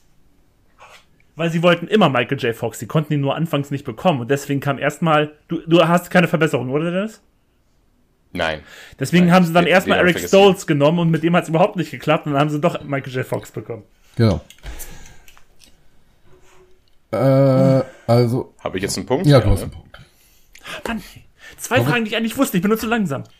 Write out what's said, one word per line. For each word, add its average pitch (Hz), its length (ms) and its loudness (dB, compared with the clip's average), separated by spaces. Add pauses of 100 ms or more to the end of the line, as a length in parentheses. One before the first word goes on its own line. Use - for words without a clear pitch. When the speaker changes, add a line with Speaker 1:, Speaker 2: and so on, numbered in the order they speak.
(1400)
Speaker 1:
Weil 165 160 -4
sie 165 120 -2
wollten 170 240 2
immer 202 220 4
Michael 127 300 -2
J. 117 160 -4
Fox, - 240 -8
sie 107 80 -12
konnten 156 260 -2
ihn 143 80 0
nur 139 140 -2
anfangs 147 360 -4
nicht 139 140 -8
bekommen 139 360 -2
und 120 100 -6
deswegen 139 280 -2
kam 135 200 -4
erstmal, 151 540 0 (140)
du, 170 200 -8
du 165 200 4
hast 175 220 0
keine 175 180 2
Verbesserung, 147 440 -2
oder 160 200 -2
Dennis? 202 300 -6 (1120)
Speaker 2:
Nein. 80 280 -4 (380)
Speaker 1:
Deswegen 175 280 2
Speaker 2:
Nein, 170 80 6
Speaker 1:
haben 185 100 6
sie 165 80 -2
dann 175 120 4
Speaker 2:
den, 175 60 0
Speaker 1:
erstmal 190 280 2
Speaker 2:
den 170 80 2
Speaker 1:
Eric 175 80 0
Speaker 2:
hab - 80 -8
ich 175 60 -8
vergessen. 196 220 6
Speaker 1:
Stoltz - 160 -4
genommen 156 320 2
und 165 120 2
mit 151 120 0
dem 175 120 2
hat's 170 140 0
überhaupt 170 260 0
nicht 160 160 -6
geklappt - 340 -2
und 151 80 -4
dann 139 80 2
haben 151 80 0
sie 151 100 -4
doch 160 240 -2
Michael 135 300 -8
J. 127 120 -6
Fox - 260 -8
bekommen. 110 320 -14 (320)
Speaker 3:
Genau. 104 260 2 (2750)
Äh, 135 720 4 (240)
also 120 520 2
Speaker 2:
Hab - 160 -8
ich 92 60 -6
jetzt 98 160 -4
einen 95 80 -6
Punkt? 143 220 -2
Speaker 3:
Ja, 143 120 8
Speaker 2:
Ja, 104 40 4
Speaker 3:
du 98 80 2
hast 98 80 2
Speaker 2:
ne? 104 60 -6
Speaker 3:
einen - 80 -12
Punkt. - 260 -20 (640)
Speaker 1:
Ah, - 240 -14
Mann, 220 160 -8 (540)
zwei - 200 -4
Speaker 3:
Komm. 247 100 2
Speaker 1:
Fragen, 240 180 0
die 214 60 -8
ich 220 60 -4
eigentlich 226 200 -6
wusste, 262 200 0
ich 170 60 0
bin 202 60 0
nur 220 100 0
zu 233 80 -8
langsam. 185 360 -2 (160)